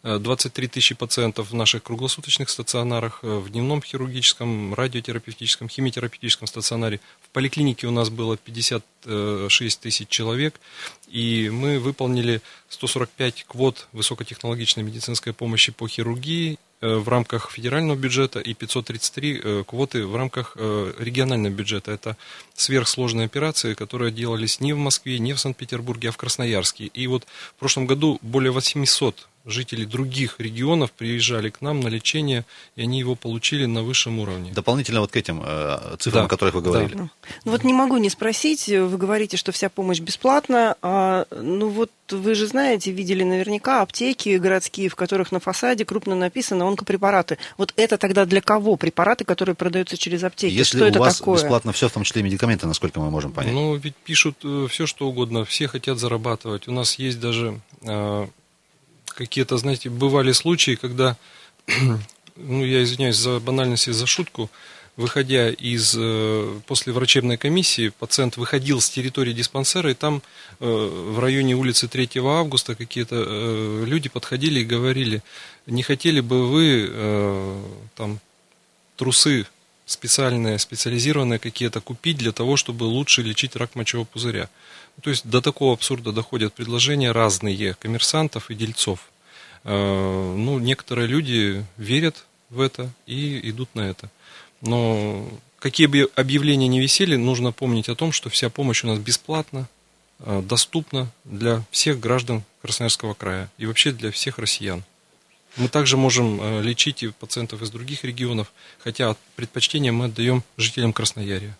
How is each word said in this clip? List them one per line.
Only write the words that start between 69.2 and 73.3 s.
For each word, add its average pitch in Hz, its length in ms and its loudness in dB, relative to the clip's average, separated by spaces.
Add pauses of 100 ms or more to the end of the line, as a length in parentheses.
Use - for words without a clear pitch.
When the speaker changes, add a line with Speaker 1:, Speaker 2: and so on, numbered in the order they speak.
Speaker 1:
диспансера, 135 560 0
и 127 40 0
там, 147 280 -2 (360)
э, 127 80 -10
в 107 520 0
районе 131 360 2
улицы 127 320 2
Третьего 131 520 0
Августа 135 360 0
какие-то, 117 420 -6 (100)
э, 107 600 -2